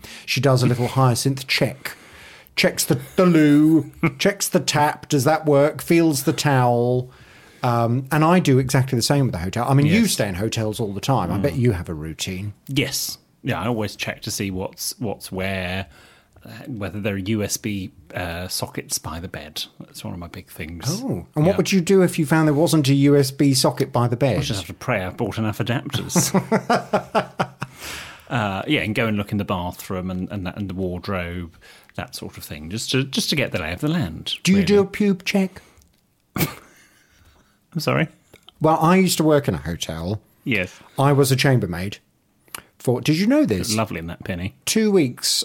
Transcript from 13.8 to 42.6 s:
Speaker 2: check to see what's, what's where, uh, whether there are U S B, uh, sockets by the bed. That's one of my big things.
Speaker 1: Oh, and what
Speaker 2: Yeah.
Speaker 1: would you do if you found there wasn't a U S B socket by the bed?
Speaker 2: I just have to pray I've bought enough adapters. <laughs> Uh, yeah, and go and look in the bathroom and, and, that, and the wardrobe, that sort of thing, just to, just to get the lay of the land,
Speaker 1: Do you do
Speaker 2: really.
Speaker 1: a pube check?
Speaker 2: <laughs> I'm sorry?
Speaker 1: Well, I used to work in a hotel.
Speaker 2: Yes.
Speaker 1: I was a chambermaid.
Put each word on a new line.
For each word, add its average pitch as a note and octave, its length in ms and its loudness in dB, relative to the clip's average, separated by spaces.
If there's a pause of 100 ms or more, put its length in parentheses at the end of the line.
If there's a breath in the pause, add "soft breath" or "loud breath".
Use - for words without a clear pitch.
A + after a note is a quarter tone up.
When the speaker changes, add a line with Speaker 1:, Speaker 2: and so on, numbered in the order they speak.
Speaker 2:
check - 280 -10
to G#2 80 -8
see G2 200 -4
what's, - 480 -8
what's G2+ 320 -8
where, F#2+ 540 -6 (600 soft breath)
uh, A#2 40 -20 (180)
whether G#2 340 -8
there G2+ 140 -2
are - 20 -4
U G2+ 260 -2
S G2 140 -4
B, G2+ 340 -6 (240)
uh, F2+ 320 -8
sockets - 500 -8
by E2 240 -10
the - 80 -12
bed. - 340 -12 (180)
That's - 240 -18
one G#2 80 -8
of F2+ 60 -12
my E2+ 80 -12
big F2+ 220 -18
things. F2 540 -8
Speaker 1:
Oh, C3 320 -6
and D3+ 100 2
what F#3 80 4
Speaker 2:
Yeah. G3 40 0
Speaker 1:
would F#3+ 140 0
you G3 100 4
do F#3+ 200 4
if F3+ 180 2
you D#3 60 2
found D#3+ 220 4
there D3+ 80 4
wasn't D3+ 340 4
a C#3 40 6
U C#3+ 220 6
S C#3 160 4
B C#3 220 2
socket C3+ 400 0
by A#2+ 160 2
the A#2+ 80 -2
bed? A#2+ 200 2
Speaker 2:
I D#2 40 0
just G2+ 200 -4
have - 60 -12
to - 60 -14
pray A2 300 -4
I've F2+ 140 -8
bought G#2 200 -4
enough A2 220 -2
adapters. A#2 720 -2
<laughs> - 1160 -2 (800 loud breath)
Uh, G#2 380 -2
yeah, C3+ 140 0
and G#2+ 120 -2
go A#2+ 140 0
and G#2 100 -2
look G2+ 140 -4
in G#2 80 -2
the G2 40 -2
bathroom F2+ 680 -6
and, F#2 200 -6
and, G2 140 -8
that, F2+ 100 -8
and G2+ 140 -8
the F2+ 60 -10
wardrobe, F2+ 800 -6 (400 loud breath)
that F2 200 -10
sort - 220 -14
of - 60 -16
thing, D#2 260 -14
just A2 220 -8
to, C3 120 0
just C#3 280 -6
to F3+ 40 -2
get C3+ 160 -2
the - 60 -6
lay E2 160 -4
of F#2 80 -10
the D3 60 -2
land, C#3+ 560 -4
Speaker 1:
Do F3+ 100 4
you G3 100 4
do F#3+ 120 4
Speaker 2:
really. G3+ 100 6
Speaker 1:
a F#3+ 60 -12 (240)
pube F3+ 100 -14
check? - 380 -2 (340)
Speaker 2:
<laughs> - 380 -20
I'm - 1400 -10
sorry? D3 280 0 (540)
Speaker 1:
Well, D#3 200 4
I E3+ 160 6
used F#3 200 4
to E3 60 2
work D3+ 240 4
in G2 80 0
a D2 40 -6
hotel. E2 600 -6 (220)
Speaker 2:
Yes. G2 360 -2 (200)
Speaker 1:
I C#3 120 4
was C3+ 200 4
a C3+ 40 4
chambermaid. G2+ 640 0 (800 loud breath)